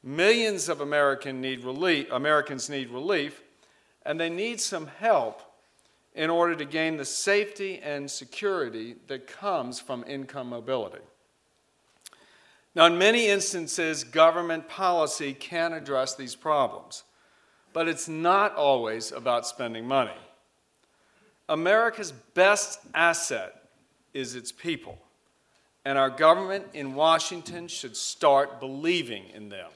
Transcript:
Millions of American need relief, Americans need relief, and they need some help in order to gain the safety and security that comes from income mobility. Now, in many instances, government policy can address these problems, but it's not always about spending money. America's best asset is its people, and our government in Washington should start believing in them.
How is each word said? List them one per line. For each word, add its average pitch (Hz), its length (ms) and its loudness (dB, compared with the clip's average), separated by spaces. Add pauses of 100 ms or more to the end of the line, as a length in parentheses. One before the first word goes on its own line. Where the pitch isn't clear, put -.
Millions 185 640 2
of 147 140 -4
American 139 580 0
need 131 240 -6
relief, 143 480 0
Americans 143 580 0
need 135 200 -6
relief, 147 520 -4 (640)
and 151 140 -6
they 165 100 -2
need 208 300 -6
some 160 280 -6
help 143 540 0 (720)
in 160 140 0
order 170 240 4
to 151 120 -6
gain 160 320 -2
the 139 80 -8
safety 196 760 -2
and 143 300 -8
security 123 840 -6 (120)
that 135 180 -10
comes 139 540 -6
from 120 260 -10
income 135 440 -10
mobility. 117 500 -6 (1700)
Now, 165 120 8
in 170 120 6
many 220 300 4
instances, 170 800 -2
government 165 640 4
policy 160 640 0
can 165 400 -4
address 135 420 -2
these 127 200 -12
problems, 139 680 -2 (680)
but 165 160 0
it's 165 180 -6
not 175 480 2
always 117 560 0
about 120 340 -2
spending 113 400 -8
money. 123 300 0 (1300)
America's 196 640 0
best 196 680 2 (140)
asset 143 680 0 (500)
is 127 220 -8
its 120 180 -12
people, 135 440 -8 (840)
and 139 140 0
our 135 120 4
government 190 640 4
in 139 220 -8
Washington 165 720 2
should 123 300 -12
start 139 640 2
believing 135 720 -4
in 104 160 -16
them. 90 260 -14